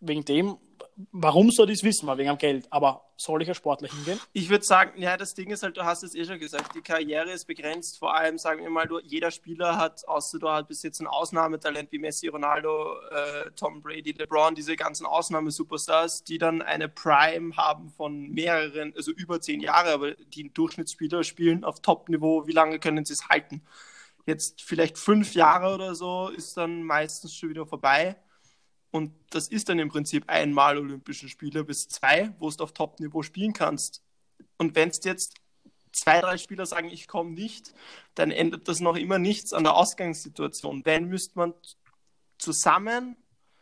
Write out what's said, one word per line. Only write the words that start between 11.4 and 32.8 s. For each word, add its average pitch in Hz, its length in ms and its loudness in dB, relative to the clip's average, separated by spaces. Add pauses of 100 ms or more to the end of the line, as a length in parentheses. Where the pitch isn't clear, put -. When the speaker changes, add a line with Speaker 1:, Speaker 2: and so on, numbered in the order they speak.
Speaker 2:
wie 156 60 -6
Messi, 151 300 -6
Ronaldo, 151 720 -2 (100)
äh, 147 460 -6
Tom 156 260 -8
Brady, 151 300 -10
LeBron, 156 420 2
diese 156 220 -4
ganzen 156 300 -6
Ausnahmesuperstars, 160 1200 0
die 160 140 -8
dann 165 240 0
eine 156 280 -2
Prime 160 640 4
haben 156 340 0
von 147 400 -10
mehreren, 151 680 -2
also 160 160 -6
über 170 280 -6
zehn 147 220 -4
Jahre, 165 320 4
aber 143 200 -2
die - 400 -16
Durchschnittsspieler 160 720 -2
spielen 165 400 2
auf - 160 -4
Top-Niveau, 160 680 2
wie 160 60 -4
lange 160 260 6
können 151 260 -2
sie 147 80 -8
es - 160 -4
halten? 151 320 0 (640)
Jetzt - 360 -4
vielleicht 165 360 0
fünf 208 360 4
Jahre 175 400 6
oder 185 220 -6
so 180 340 -4
ist - 280 -12
dann 170 260 -4
meistens 156 500 -2
schon 165 160 -8
wieder 156 160 -10
vorbei. 151 520 2 (760)
Und 156 200 -4 (160)
das - 180 -4
ist 214 220 -4
dann 175 100 2
im 156 80 0
Prinzip 151 400 -2
einmal 147 500 4
Olympischen 139 520 -10
Spiele 151 340 -6
bis 147 240 -8
zwei, 175 520 2
wo 156 100 -4
du 151 120 -8
auf 151 120 -8
Top-Niveau 156 500 -6